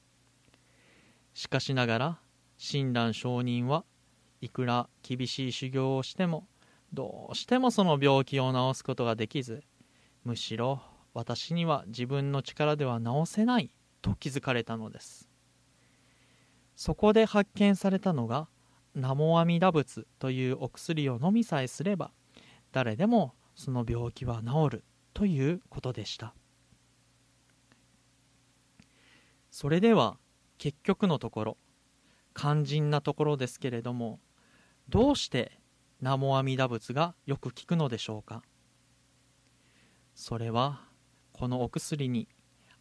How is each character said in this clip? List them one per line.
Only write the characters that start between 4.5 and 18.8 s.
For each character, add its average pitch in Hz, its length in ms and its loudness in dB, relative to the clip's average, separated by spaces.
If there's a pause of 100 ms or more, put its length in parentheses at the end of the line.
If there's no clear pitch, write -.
ら 120 240 0 (140)
厳 127 240 -6
し 131 220 -6
い 123 40 -6
修 131 180 -8
行 135 260 0
を 131 60 -2
し - 120 -10
て 185 120 0
も、 160 200 -4 (460)
ど - 380 -10
う - 40 -10
し - 120 -8
て 247 120 2
も 254 120 4
そ 208 140 2
の 156 160 6
病 135 240 6
気 139 160 -2
を 127 120 0
治 131 260 0
す - 60 -16
こ 135 100 -2
と 123 100 -2
が 117 120 2
で 110 120 -2
き 143 140 -4
ず、 120 200 -10 (640)
む 120 120 -4
し - 200 -8
ろ、 131 240 -2 (320)
「私 120 420 -6
に 170 120 0
は 151 200 0
自 117 200 -6
分 139 260 -2
の 139 100 -2
力 151 340 0
で 147 80 -2
は 120 160 -2
治 120 260 0
せ 214 180 0
な 240 160 4
い」 139 100 -6 (320)
と 101 120 0
気 - 160 -8
づ 135 100 -4
か 131 140 -2
れ 117 100 0
た 113 120 -6
の 110 140 -8
で - 100 -18
す。 - 280 -20 (1500)
そ - 200 -4
こ 214 180 6
で 220 120 8
発 208 300 2
見 202 220 6
さ 196 140 0
れ 190 80 2
た 185 140 0
の 123 140 0
が、 135 220 -2 (480)